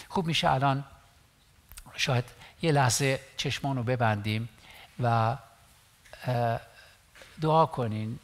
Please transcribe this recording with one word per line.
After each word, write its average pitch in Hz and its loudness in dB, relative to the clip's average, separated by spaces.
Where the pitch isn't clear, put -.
خوب 185 -2
می‌شه 165 0
الان 139 2
شاید 123 0
یه 165 4
لحظه 135 2
چشمان - -4
رو 123 -4
ببندیم 110 0
و، 117 2
اه، 120 -2
دعا 156 4
کنین. 110 -4